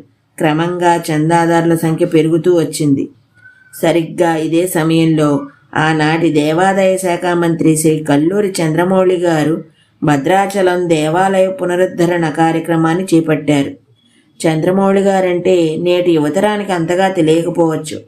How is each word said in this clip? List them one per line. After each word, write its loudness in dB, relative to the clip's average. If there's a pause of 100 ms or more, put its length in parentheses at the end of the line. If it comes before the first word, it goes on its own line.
(380)
క్రమంగా 0
చందాదారుల 0
సంఖ్య 0
పెరుగుతూ 2
వచ్చింది. -2 (760)
సరిగ్గా 0
ఇదే 0
సమయంలో 0 (280)
ఆనాటి 0
దేవాదాయ 2
శాఖ -4
మంత్రి 0
శ్రీ 0
కల్లూరి 0
చంద్రమౌళి 2
గారు 0 (380)
భద్రాచలం 0
దేవాలయ 0
పునరుద్ధరణ -2
కార్యక్రమాన్ని 0 (100)
చేపట్టారు. 0 (760)
చంద్రమౌళి 2
గారంటే 0
నేటి 0
యువతరానికి 0
అంతగా 0
తెలియకపోవచ్చు. -2